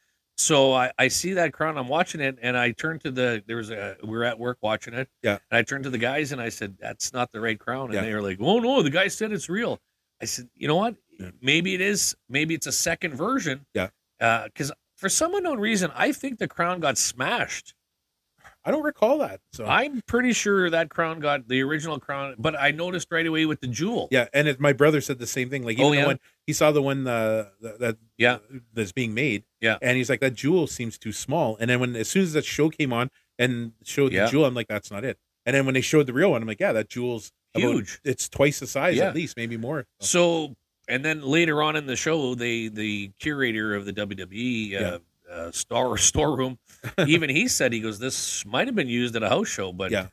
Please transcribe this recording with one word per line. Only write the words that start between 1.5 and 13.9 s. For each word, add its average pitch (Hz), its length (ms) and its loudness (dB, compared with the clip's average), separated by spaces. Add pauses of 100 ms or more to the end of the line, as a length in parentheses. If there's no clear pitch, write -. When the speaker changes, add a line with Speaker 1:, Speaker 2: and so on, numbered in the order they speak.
Speaker 1:
crown, 156 240 -4
I'm 131 120 -6
watching 160 320 0
it, 135 200 -2
and 123 160 0
I 120 140 2
turn 160 300 -6
to 147 100 -8
the, 123 360 0
there 113 100 -6
was 110 140 -8
a, 101 320 -8
we 107 80 -8
were 117 140 -2
at 117 140 0
work 123 240 -6
watching 110 320 -2
it. 131 140 -6 (140)
Speaker 2:
Yeah. 101 160 0 (120)
Speaker 1:
And 113 80 4
I 117 40 4
turned 139 220 -4
to 135 60 -6
the 123 80 -4
guys, 135 340 0
and 131 80 -6
I 113 100 -4
said, 98 280 -10
"That's - 360 -8
not 123 180 -2
the 107 80 -10
right 113 180 -2
crown." 131 280 -6
And 110 80 -6
Speaker 2:
Yeah. 101 80 0
Speaker 1:
they 110 120 -4
were 107 80 -2
like, 98 180 -2
"Oh, 175 200 4
no, 247 220 4
the 147 80 2
guy 190 180 2
said 214 240 -4
it's 190 160 -6
real." 185 320 -2 (400)
I 117 60 -8
said, 123 280 -8
"You 139 140 -6
know 151 80 4
what? 214 180 0 (240)
Speaker 2:
Yeah. 92 120 -12 (120)
Speaker 1:
Maybe 170 320 2
it 180 60 -2
is, 196 340 0 (140)
maybe 156 260 0
it's - 120 -6
a 135 60 -4
second 165 420 -2
version." 160 500 -4 (100)
Speaker 2:
Yeah. 95 140 0 (320)